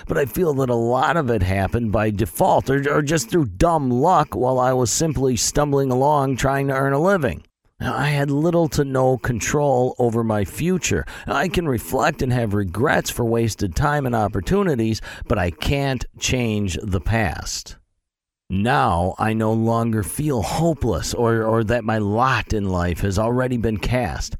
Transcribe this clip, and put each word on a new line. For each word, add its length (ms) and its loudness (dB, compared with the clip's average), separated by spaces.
but 100 0
I 60 2
feel 300 0
that 160 0
a 40 2
lot 420 2
of 140 0
it 140 2
happened 480 0
by 180 2
default 600 2
or, 220 0
or 100 4
just 280 0
through 140 2
dumb 320 2
luck 460 2
while 240 0
I 140 4
was 180 2
simply 460 0
stumbling 560 0
along 440 2
trying 320 0
to 60 0
earn 200 0
a 40 2
living. 460 0
Now, 160 -4
I 120 0
had 200 0
little 420 2
to 140 0
no 340 2
control 840 0
over 240 0
my 200 0
future. 640 -2
I 180 0
can 220 -2
reflect 540 -2
and 100 0
have 200 0
regrets 560 0
for 160 -4
wasted 520 0
time 280 0
and 120 0
opportunities, 840 0
but 100 0
I 140 0
can't 520 -2
change 640 -2
the 180 -2
past. 760 -2
Now, 680 0
I 160 0
no 180 0
longer 500 0
feel 380 -2
hopeless 720 -2
or, 300 2
or 220 2
that 200 0
my 140 0
lot 560 0
in 160 -2
life 300 0
has 180 0
already 400 0
been 180 0
cast. 640 -4